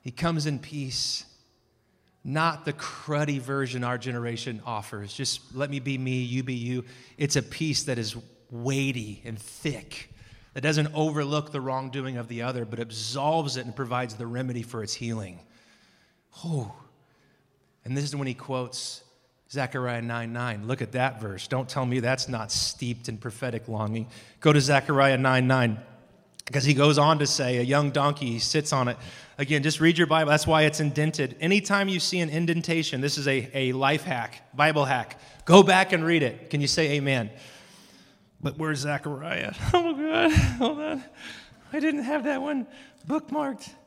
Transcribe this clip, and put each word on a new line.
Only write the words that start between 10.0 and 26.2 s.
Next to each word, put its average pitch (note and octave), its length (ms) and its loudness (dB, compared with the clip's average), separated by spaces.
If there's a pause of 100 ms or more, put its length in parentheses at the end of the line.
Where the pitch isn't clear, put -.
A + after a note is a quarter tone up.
that C3+ 80 -8
doesn't D3+ 340 2
overlook D3+ 560 0
the C#3+ 100 -4
wrongdoing C3 560 -4
of A#2 100 -8
the A#2 140 -8
other, B2 240 -4
but A2+ 140 -8
absolves B2+ 800 -2
it B2 80 -6
and A#2 100 -10
provides B2 400 -4
the A#2 100 -8
remedy A#2+ 380 -4
for A2+ 180 -8
its G2+ 140 -6
healing. G#2+ 440 -8 (1040)
Oh. C#3+ 300 -4 (1120)
And B2+ 100 -4
this C#3+ 80 -2
is C#3+ 120 -6
when C#3 120 -4
he B2+ 60 -4
quotes - 720 -8 (480)
Zechariah B2+ 500 -4
nine A#2 320 -6
nine. A#2 340 -6
Look C3 140 -2
at G#2+ 120 -6
that B2+ 280 0
verse. G2 260 -8
Don't C3 220 -4
tell C3 160 -2
me B2+ 140 0
that's B2+ 280 0
not A2 240 -6
steeped - 560 -4
in A2+ 120 -8
prophetic A2+ 480 -6
longing. A2 400 -4 (320)
Go D3+ 120 6
to D3 80 8
Zechariah C#3 580 6
nine C3 300 4
nine, A#2+ 320 4 (720)